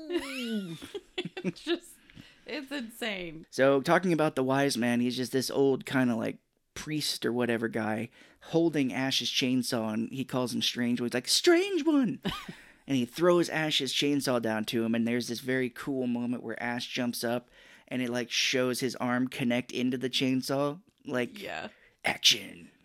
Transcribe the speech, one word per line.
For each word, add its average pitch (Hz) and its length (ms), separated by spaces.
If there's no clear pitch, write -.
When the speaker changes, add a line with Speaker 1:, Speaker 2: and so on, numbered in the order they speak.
Speaker 1:
<laughs> 233 640
It's 180 160
just, 339 220
it's 269 240
insane. 202 800
Speaker 2:
So, 135 300
talking 175 320
about 151 220
the 135 80
wise 135 340
man, 120 240
he's 123 160
just 127 160
this 131 180
old 135 340
kinda, 127 300
like, 110 220
priest - 520
or 117 80
whatever 117 340
guy 110 420
holding 156 460
Ash's 131 360
chainsaw, 123 640
and 110 180
he 135 120
calls 127 300
him 117 80
strange 120 400
one. 120 80
He's 117 40
like, 123 140
"Strange 349 580
one!" 277 380
Speaker 1:
<laughs> - 640
Speaker 2:
And 135 100
he 120 80
throws 170 440
Ash's 151 440
chainsaw 139 480
down 110 240
to 113 180
him, 113 120
and 117 120
there's 120 220
this 113 100
very 131 300
cool 131 380
moment 120 360
where - 180
Ash 120 260
jumps 123 360
up, 120 260
and 127 140
it, 123 80
like, 120 220
shows 127 500
his 123 160
arm 123 320
connect 123 420
into 127 260
the 127 120
chainsaw, 139 720
like, 120 360
Speaker 1:
Yeah. 85 280
Speaker 2:
action. - 680